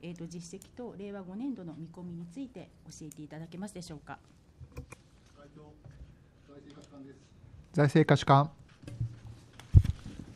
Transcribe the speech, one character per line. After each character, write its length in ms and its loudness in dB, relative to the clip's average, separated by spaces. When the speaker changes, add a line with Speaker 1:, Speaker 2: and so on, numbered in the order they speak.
Speaker 1:
え 60 -8
ー 40 -10
っ 20 -14
と、 100 -10
実 340 -12
績 160 -20
と 220 -12
令 140 -10
和 100 -10
五 140 -12
年 180 -4
度 100 -10
の 100 -10
見 140 -10
込 140 -16
み 100 -10
に 140 -10
つ 140 -12
い 80 -8
て 200 -14
教 160 -14
え 20 -12
て 140 -14
い 60 -14
た 100 -14
だ 80 -12
け 100 -14
ま 120 -8
す 60 -16
で 60 -12
し 120 -12
ょ 40 -12
う 40 -12
か。 180 -14
Speaker 2:
財 120 6
政 220 6
課 100 8
主 80 0
管。 260 8